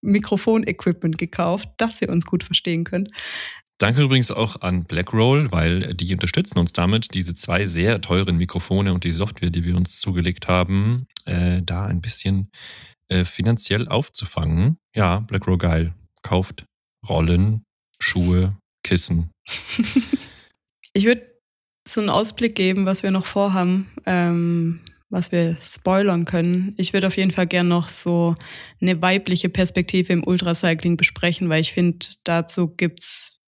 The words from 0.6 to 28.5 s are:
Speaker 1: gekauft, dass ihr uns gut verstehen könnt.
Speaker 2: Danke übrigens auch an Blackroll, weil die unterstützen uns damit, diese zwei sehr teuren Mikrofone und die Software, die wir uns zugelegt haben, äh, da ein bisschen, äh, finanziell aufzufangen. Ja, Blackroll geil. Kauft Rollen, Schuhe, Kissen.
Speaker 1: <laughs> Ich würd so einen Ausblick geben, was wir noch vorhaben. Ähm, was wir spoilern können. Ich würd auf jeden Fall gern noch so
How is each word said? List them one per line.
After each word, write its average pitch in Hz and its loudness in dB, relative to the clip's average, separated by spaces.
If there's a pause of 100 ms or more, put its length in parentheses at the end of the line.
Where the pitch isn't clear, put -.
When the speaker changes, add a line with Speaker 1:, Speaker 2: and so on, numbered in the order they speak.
Speaker 1:
gekauft, 175 -4
dass 226 -2
ihr - -4
uns 170 0
gut - -2
verstehen 170 -2
könnt. 196 -4 (640)
Speaker 2:
Danke 120 4
übrigens 131 4
auch 107 -4
an 90 0
Blackroll, 117 2
weil 85 2
die 90 -4
unterstützen - 0
uns 85 2
damit, 101 0
diese 87 -4
zwei 95 -2
sehr 90 0
teuren 90 0
Mikrofone 95 0
und 90 -2
die 87 -2
Software, 87 -2
die 85 -2
wir 90 0
uns 90 -2
zugelegt 87 -2
haben, 98 0 (200)
äh, 90 0
da 90 -4
ein 90 -2
bisschen, 98 -2 (600)
äh, 90 2
finanziell 101 0
aufzufangen. 98 0 (180)
Ja, 95 2
Blackroll 95 0
geil. 82 0 (300)
Kauft - -2 (420)
Rollen, 90 2 (380)
Schuhe, 92 2 (260)
Kissen. 85 0 (160)
Speaker 1:
<laughs> - -2 (760)
Ich 196 4
würd 233 4 (680)
so - -2
einen 208 0
Ausblick 220 0
geben, 190 0
was 190 0
wir 196 0
noch 190 0
vorhaben. 190 0 (200)
Ähm, 170 0 (280)
was 180 -2
wir 170 0
spoilern 185 0
können. 180 0
Ich 185 -2
würd 190 2
auf 190 0
jeden 190 2
Fall 180 0
gern 175 2
noch 175 2
so 170 0 (460)